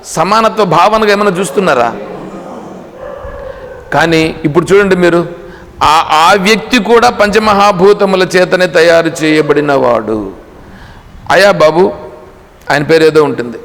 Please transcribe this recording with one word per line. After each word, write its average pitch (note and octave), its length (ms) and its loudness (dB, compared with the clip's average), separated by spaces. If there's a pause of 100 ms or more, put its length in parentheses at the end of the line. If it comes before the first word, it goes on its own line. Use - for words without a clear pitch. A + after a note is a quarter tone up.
సమానత్వ G#3 580 0
భావనగా G3+ 480 2
ఏమైనా G3+ 280 0
చూస్తున్నారా? C#3+ 560 0 (2000)
కానీ D#3+ 500 0
ఇప్పుడు D#3 300 0
చూడండి G3 220 2
మీరు, F3 320 0 (560)
ఆ, D3+ 280 2
ఆ E3 220 4
వ్యక్తి G#3 500 0
కూడా A#3 260 4
పంచమహాభూతముల G3+ 1120 2
చేతనే F3+ 440 0
తయారు E3 400 4
చేయబడినవాడు. C#3 1200 0 (1000)
అయ్యా F#3+ 200 4
బాబు, D#3+ 420 2 (800)
ఆయన D3 120 -2
పేరు D#3+ 200 2
ఏదో D#3 200 4
ఉంటుంది. A#2+ 420 -4